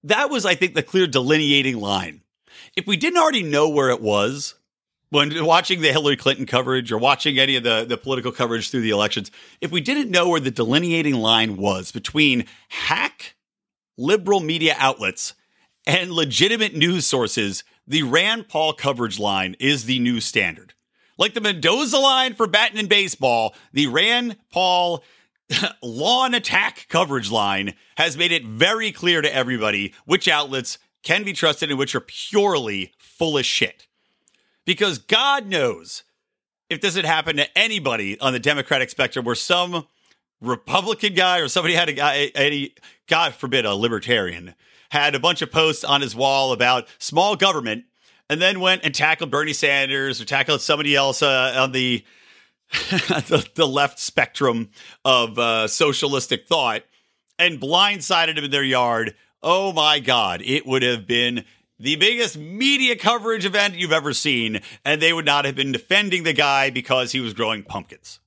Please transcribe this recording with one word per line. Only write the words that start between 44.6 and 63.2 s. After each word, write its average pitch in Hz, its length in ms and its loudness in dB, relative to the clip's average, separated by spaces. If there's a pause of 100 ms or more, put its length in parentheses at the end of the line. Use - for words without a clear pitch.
had 147 240 2
a 131 60 -2
bunch 165 220 0
of 147 80 -6
posts 156 340 0
on 143 180 2
his 113 120 -6
wall 135 380 2
about 123 340 2 (120)
small 190 360 0
government 131 500 0 (440)
and 156 140 -2
then 190 180 2
went 185 240 0
and 147 100 -2
tackled 156 360 0
Bernie 147 240 -2
Sanders 135 640 0
or 107 60 -12
tackled 139 340 0
somebody 147 340 0
else, 139 280 2
uh, 131 340 2
on 131 160 2
the, 127 320 -2 (640)
<laughs> - 0 - (200)
the, 160 640 0
the 160 120 2
left 139 320 0
spectrum 117 720 -2 (340)
of, 120 340 2
uh, 113 280 2
socialistic 139 800 0
thought 127 360 0 (560)
and 170 200 2
blindsided 165 800 0
him 147 80 -4
in 139 60 -6
their 139 120 0
yard. 120 520 0 (280)
Oh 185 300 2
my 151 260 2
God, 110 460 0
it 135 220 -2
would 131 160 2
have 117 240 0
been 120 380 0 (360)
the 139 160 -2
biggest 214 400 0
media 240 600 0
coverage 220 480 0